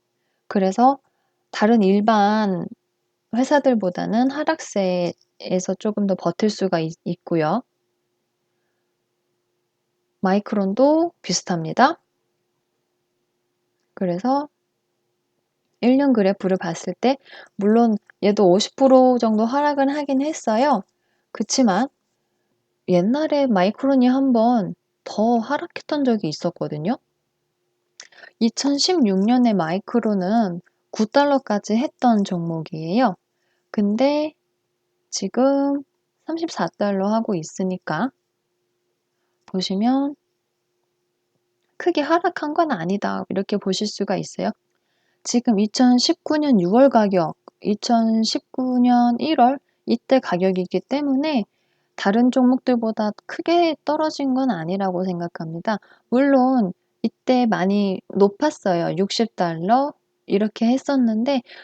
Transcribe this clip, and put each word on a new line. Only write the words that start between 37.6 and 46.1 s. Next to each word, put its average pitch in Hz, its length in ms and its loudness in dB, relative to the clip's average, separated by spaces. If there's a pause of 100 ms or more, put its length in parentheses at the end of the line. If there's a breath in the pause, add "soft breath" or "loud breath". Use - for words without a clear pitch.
보시면 240 680 -2 (1600)
크게 339 240 -2
하락한 330 540 -4
건 320 160 0
아니다, 190 580 -4
이렇게 196 280 -4
보실 - 300 -4
수가 196 300 -4
있어요. 180 340 -6 (720)
지금 240 360 0
이천십구 247 800 2